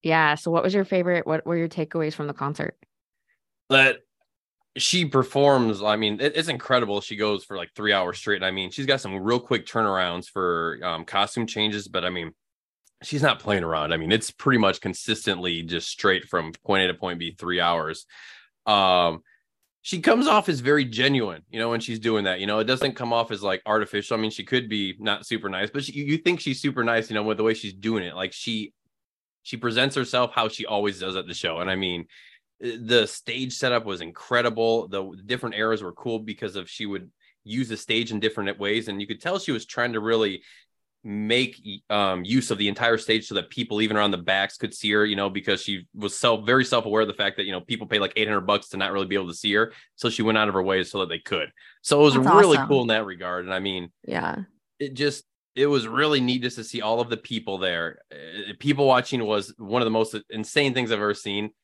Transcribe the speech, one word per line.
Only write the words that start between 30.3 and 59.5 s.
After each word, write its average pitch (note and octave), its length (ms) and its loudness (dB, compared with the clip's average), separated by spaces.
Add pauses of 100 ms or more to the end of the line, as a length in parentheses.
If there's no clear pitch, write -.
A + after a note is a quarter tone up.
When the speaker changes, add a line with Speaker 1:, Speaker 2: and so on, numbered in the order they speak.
Speaker 2:
how A2+ 140 2
she - 180 -8
always G2+ 340 0
does F#2 160 -6
at F#2 100 -6
the F2 60 -12
show. E2 280 -4
And F#2 100 -2
I F#2+ 60 0
mean, F2 280 -4 (580)
eh, A#2 160 -8
the A#2 280 4
stage B2+ 480 -8
setup A#2+ 320 0
was F#2 160 -6
incredible. A2+ 840 0
The F#2+ 360 -6
different A#2+ 300 -4
eras G#2+ 280 0
were F2 120 -10
cool A2+ 240 -4
because G#2+ 380 -8
of F2+ 120 -10
she - 160 -10
would G2 260 -8 (340)
use A2+ 260 -6
the G#2+ 80 -6
stage A2+ 340 0
in G#2+ 80 -2
different G2+ 380 -2
ways. A2 300 -2
And G2+ 120 -6
you G2+ 60 -8
could - 160 -10
tell F3+ 160 -2
she F#3 140 -4
was A2 120 -4
trying A#2+ 300 -4
to A2 60 -2
really A2 420 0 (600)
make, A2+ 560 -2 (300)
um, F#2+ 380 0
use B2 240 0
of G#2+ 80 -2
the G2+ 100 0
entire A2+ 300 2
stage A2 280 0
so G2+ 80 -10
that F#2 140 -4
people A2+ 320 -4
even G#2+ 160 2
around G#2 140 4
the F#2 80 -2
backs F#2+ 400 -2
could A2 160 -8
see G#2 160 -4
her, G#2 160 4
you G#2 100 -2
know, G2 140 0
because F#2+ 320 -2
she F#2+ 320 -6
was G2+ 200 -6
self-, A2+ 300 2
very B2+ 180 4
self-aware A2+ 380 2
of G#2+ 80 2
the G2 60 -6
fact G2 240 -2
that, G2 60 -2
you G2 80 -4
know, F#2 100 -4
people A2 240 -8
pay, G#2+ 120 0
like, F#2+ 180 0
eight G#2+ 120 0
hundred G2+ 140 0
bucks G2+ 260 0
to - 80 -10
not F#2+ 160 -2
really G2 140 -2
be F#2+ 80 -4
able F#2+ 140 -2
to E2 40 -10
see G#2 220 -4
her. A2+ 180 2 (240)
So A#2+ 140 -2
she A2 100 -4
went A2 160 4
out G#2+ 120 4
of G2 40 -2
her F#2+ 100 2
way F#2+ 220 2
so G2+ 160 -6
that F#2 80 -2
they F#2+ 100 -6
could. E2 320 -4 (300)
So D3 200 4
it D3+ 40 10
was C#3+ 120 8
Speaker 3:
That's C3 100 4
Speaker 2:
really F3+ 320 8
Speaker 3:
awesome. C3+ 100 0
Speaker 2:
cool C#3 140 4
in A#2 60 0
that A2 180 2
regard. F2+ 400 -6
And F#2+ 80 -4
I F#2 60 -2
mean, F#2 300 -6 (140)
Speaker 3:
Yeah. E2+ 360 -4 (380)
Speaker 2:
it C#3 140 -6
just, C#3+ 320 -2 (320)
it C#3 120 4
was B2 200 2
really C#3+ 320 2
neat B2+ 220 2
just A#2+ 140 -4
to A2+ 80 -10
see A2+ 180 -6
all A2+ 180 2
of A#2+ 80 -2
the A#2 80 -2
people G#2+ 400 -6
there. F2 460 -4 (100)
Uh, E2+ 460 -14
people C#3+ 280 2
watching B2 380 2
was G#2 320 -2